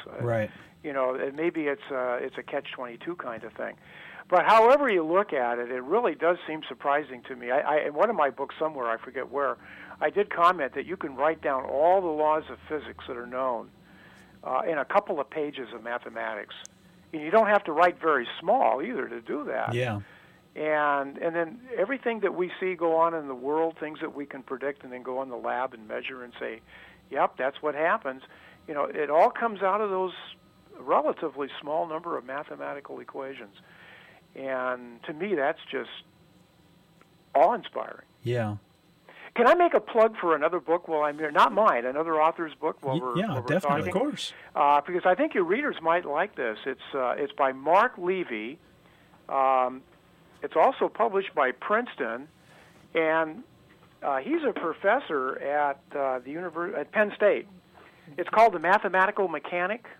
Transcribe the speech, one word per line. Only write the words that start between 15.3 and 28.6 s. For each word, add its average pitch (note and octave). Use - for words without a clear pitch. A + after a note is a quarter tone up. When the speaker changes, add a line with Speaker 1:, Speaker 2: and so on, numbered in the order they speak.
Speaker 1:
of A2
mathematics. A2+
And D#3
you D3+
don't G#3+
have G3+
to E3
write F3
very C#3
small E3
either B2+
to A#2+
do C#4+
that. A#2
Speaker 2:
Yeah. A#2+
Speaker 1:
And, D3
and E3
then E3+
everything A3+
that F3+
we F3
see F#3
go E3
on E3
in D3+
the C3+
world, D#3
things D#3
that D#3
we C#3+
can C#3
predict C3+
and B2+
then B2+
go B2+
in C3+
the B2
lab B2
and A2
measure B2
and A#2+
say, A#2
"Yep, D#3
that's C3
what D3
happens." D3